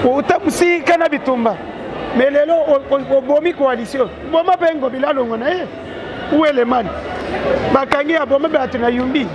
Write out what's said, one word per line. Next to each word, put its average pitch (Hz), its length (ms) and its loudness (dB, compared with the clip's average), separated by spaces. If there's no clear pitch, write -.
Outa 277 400 2
musika 339 540 2
na 330 100 2
bitumba. 240 480 0
Mais 262 140 4
lelo 294 240 2
o-, 285 400 2
o-, 269 240 0
obomi 294 360 0
coalition. 254 540 0
Boma 349 240 4
mpe 330 180 2
Ngobila 262 340 -2
alongwa 240 300 -2
na 262 120 -2
ye. 349 160 -4
Où 302 120 4
est 302 80 2
le 240 120 2
man? 240 220 0
Bakangi 285 400 2
ya 302 140 0
boma 277 220 2
bato 269 300 -2
na 240 120 2
Yumbi. 254 440 -2